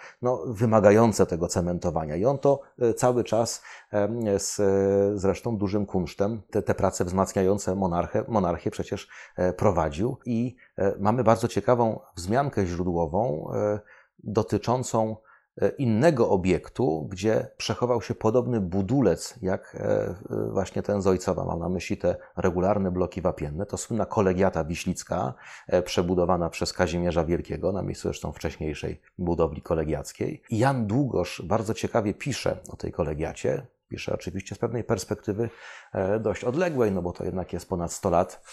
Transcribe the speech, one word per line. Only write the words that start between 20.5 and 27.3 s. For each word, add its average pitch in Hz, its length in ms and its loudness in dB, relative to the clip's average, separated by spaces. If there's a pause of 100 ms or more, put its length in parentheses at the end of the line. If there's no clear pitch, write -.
właśnie 95 300 -2
ten 101 200 0
z 92 60 2
Ojcowa. 92 380 0
Mam 85 140 -4
na 87 100 -4
myśli 92 280 -4
te 87 180 0 (220)
regularne 92 540 2
bloki 90 300 -2
wapienne. 80 440 -2
To - 120 -8
słynna 107 280 -4
kolegiata 95 580 2
wiślicka, 85 720 -4 (340)
e, 90 140 4
przebudowana 87 680 2
przez - 240 -6
Kazimierza 87 520 0
Wielkiego 80 460 -2